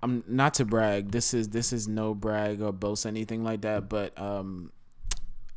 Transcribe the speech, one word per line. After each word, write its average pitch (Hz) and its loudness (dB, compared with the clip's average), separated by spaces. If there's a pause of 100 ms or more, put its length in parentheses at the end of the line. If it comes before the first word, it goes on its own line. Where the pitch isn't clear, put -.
I'm 123 0
not 135 4
to 131 4
brag. 104 4
This 117 2
is, 113 2
this 117 0
is 107 -2
no 110 0
brag 104 0
or 107 0
boast, 101 -2
anything 110 -2
like 110 0
that. 104 -2
But, 104 -2
um, 95 -6 (840)